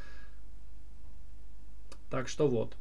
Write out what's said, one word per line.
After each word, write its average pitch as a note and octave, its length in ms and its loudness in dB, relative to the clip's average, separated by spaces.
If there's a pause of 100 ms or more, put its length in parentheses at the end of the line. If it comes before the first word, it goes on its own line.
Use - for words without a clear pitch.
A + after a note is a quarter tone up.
(2000)
Так C3 180 0
что D3+ 200 4
вот. A2 320 2